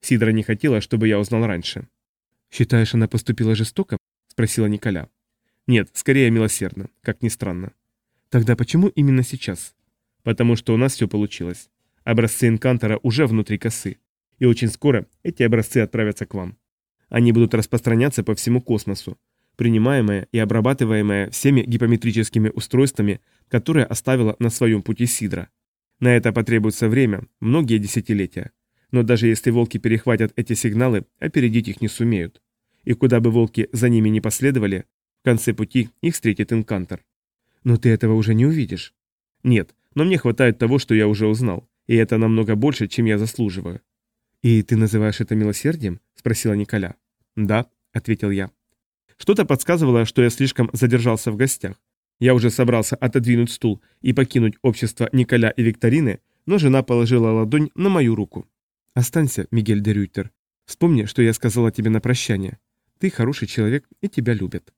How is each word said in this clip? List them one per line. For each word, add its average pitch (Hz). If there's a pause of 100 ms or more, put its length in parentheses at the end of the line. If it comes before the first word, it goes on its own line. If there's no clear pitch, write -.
Сидра 113
не 110
хотела, 113
чтобы 110
я 104
узнал 110
раньше". 87 (640)
"Считаешь, 117
она 113
поступила 110
жестоко?" 110 (280)
спросила 113
Николя. 101 (580)
"Нет, 113
скорее 135
милосердно, 104 (140)
как -
ни 117
странно". 92 (580)
"Тогда 117
почему 170
именно 139
сейчас?" - (480)
"Потому 117
что -
у 113
нас 131
все 113
получилось. 92 (360)
Образцы 117
инкантора 113
уже 131
внутри 110
косы. - (400)
И 127
очень 117
скоро 120 (160)
эти 170
образцы 113
отправятся 107
к -
вам. 92 (520)
Они 117
будут 113
распространяться 117
по 110
всему 120
космосу, - (380)
принимаемые 113
и 117
обрабатываемые 110
всеми 139
гипометрическими 113
устройствами, 120 (280)
которые 156
оставила 120
на 117
своем 113
пути 113
Сидра. 95 (500)
На 123
это 117
потребуется 110
время, 113 (140)
многие 117
десятилетия. 101 (400)
Но 123
даже 117
если 113
волки 117
перехватят 110
эти 117
сигналы, 113 (120)
опередить 120
их 101
не 110
сумеют. 104 (420)
И 127
куда 123
бы 117
волки 113
за 120
ними 110
не 107
последовали, 107 (360)
в -
конце 117
пути 110 (120)
их 165
встретит 107
инкантор". 101 (600)
"Но 120
ты 120
этого 110
уже 110
не 117
увидишь". 127 (480)
"Нет, 117 (200)
но 147
мне 185
хватает 120
того, 120
что -
я 107
уже 107
узнал, 110 (200)
и 117
это 113
намного 113
больше, 120
чем 117
я 107
заслуживаю". 101 (600)
"И 113
ты 113
называешь 107
это 110
милосердием?" 107 (140)
спросила 113
Николя. 101 (400)
"Да", 107 (260)
ответил 110
я. 98 (680)
Что-то 196
подсказывало, 139
что 123
я 120
слишком 131
задержался 117
в 104
гостях. 107 (380)
Я 127
уже 120
собрался 117
отодвинуть 120
стул 110 (180)
и 127
покинуть 117
общество 117
Николя 120
и -
Викторины, 113 (260)
но 196
жена 135
положила 120
ладонь 110
на 190
мою 143
руку. 98 (460)
"Останься, 123
Мигель 107
де 107
Рюйтер. 101 (340)
Вспомни, 156
что -
я 113
сказала 117
тебе 110
на 110
прощание. 107 (400)
Ты 190
хороший 117
человек, 117 (140)
и 202
тебя 120
любят". 92